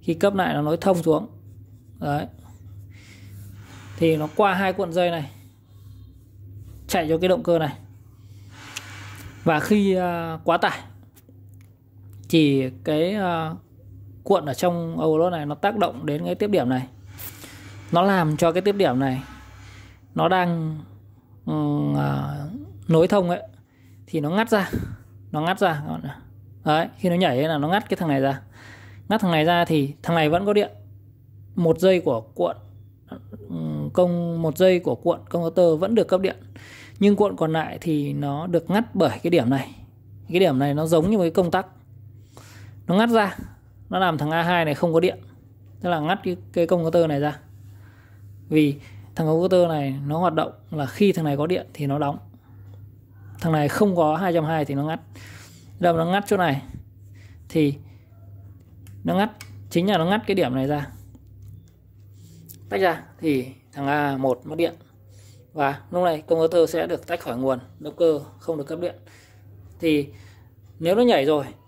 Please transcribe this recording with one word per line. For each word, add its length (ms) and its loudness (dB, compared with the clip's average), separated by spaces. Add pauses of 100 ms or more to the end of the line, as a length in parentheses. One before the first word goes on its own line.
Khi 140 -2
cấp 200 2
lại 200 0
nó 80 -2
nối 140 0
thông 260 2
xuống. 240 2 (720)
Đấy. 260 -4 (1700)
Thì 180 4
nó 200 -4
qua 180 4
hai 180 0
cuộn 200 -4
dây 180 2
này. 200 -6 (1600)
Chạy 200 0
cho 100 2
cái 100 6
động 140 4
cơ 160 2
này. 140 0 (1700)
Và 160 2
khi, 340 2
à, 500 -2
quá 120 4
tải 220 0 (1500)
thì 420 2 (140)
cái, 300 -2
à, 400 -4 (680)
cuộn 240 2
ở 80 -4
trong 460 -2
overload 320 2
này 140 -4
nó 80 -4
tác 220 -2
động 300 -2
đến 180 -4
cái 100 -4
tiếp 160 -2
điểm 180 2
này. 180 0 (1040)
Nó 100 4
làm 340 2
cho 160 4
cái 100 0
tiếp 140 2
điểm 220 2
này 240 0 (920)
nó 140 2
đang, 500 0 (680)
ừm, 520 0
à, 380 -2 (520)
nối 200 6
thông 220 2
ấy 120 -4 (640)
thì 140 -4
nó 100 -2
ngắt 200 0
ra, 200 0 (600)
nó 100 -4
ngắt 180 -2
ra 280 0
các 60 -8
bạn 100 -8
ạ. 160 -12 (460)
Đấy, 240 2 (100)
khi 100 0
nó 60 2
nhảy 240 2
ấy 100 0
là 100 -2
nó 100 -2
ngắt 200 0
cái 80 -2
thằng 120 -2
này 120 2
ra. 200 0 (680)
Ngắt 120 0
thằng 100 2
này 140 4
ra 200 4
thì 380 0
thằng 140 0
này 120 4
vẫn 180 2
có 60 2
điện. 180 2 (840)
Một 240 2
dây 220 4
của 200 0
cuộn, 360 -4 (920)
ừm, 440 -8
công, 500 0
một 160 -4
dây 200 4
của 160 -2
cuộn 340 -2
công 260 -4
tơ 220 4
vẫn 180 -2
được 140 2
cấp 120 2
điện. 160 -4 (640)
Nhưng 180 6
cuộn 200 2
còn 160 0
lại 280 -4
thì 320 -2
nó 340 -4
được 240 -2
ngắt 240 0
bởi 280 2
cái 80 0
điểm 200 4
này. 240 -2 (540)
Cái 120 2
điểm 180 4
này 160 0
nó 120 -2
giống 240 4
như 60 2
một 60 2
cái 80 2
công 200 2
tắc. 160 0 (1200)
Nó 80 0
ngắt 160 4
ra, 260 2 (520)
nó 100 -2
làm 200 2
thằng 120 -2
A 120 2
hai 220 2
này 100 0
không 180 0
có 80 6
điện. 180 0 (640)
Tức 80 -4
là 120 0
ngắt 240 -2
cái, 120 -4 (160)
cái 140 2
công 240 0
tơ 160 4
này 140 0
ra. 180 -2 (1120)
Vì 320 2 (340)
thằng 120 -2
công 240 2
tơ 180 6
này 380 -2
nó 120 -2
hoạt 160 2
động 180 -2 (180)
là 160 -4
khi 260 2
thằng 120 -2
này 120 0
có 100 -2
điện 280 -4
thì 120 -6
nó 120 -2
đóng. 200 -2 (1200)
Thằng 100 0
này 160 2
không 280 2
có 200 2
hai 160 -2
trăm 120 2
hai 200 0
thì 100 -6
nó 80 -2
ngắt. 180 -4 (800)
Đâu 180 2
nó 80 0
ngắt 220 0
chỗ 100 2
này 260 0 (840)
thì 260 2 (1300)
nó 100 -2
ngắt, 160 0 (400)
chính 200 0
là 80 2
nó 60 2
ngắt 220 0
cái 80 0
điểm 200 0
này 120 0
ra. 220 -4 (1800)
Tách 120 -4
ra 220 0 (180)
thì 260 0 (260)
thằng 140 -8
A 300 0
một 280 0
mất 120 -10
điện. 180 -2 (800)
Và 280 -2 (100)
lúc 140 0
này 220 0
công 240 2
tơ 160 4
sẽ 200 -2
được 200 -6
tách 140 -6
khỏi 180 -8
nguồn, 200 0 (200)
động 180 -14
cơ 240 2 (180)
không 200 -6
được 80 -8
cấp 140 -10
điện. 140 -6 (840)
Thì 280 2 (720)
nếu 160 2
nó 80 4
nhảy 220 4
rồi 200 2 (240)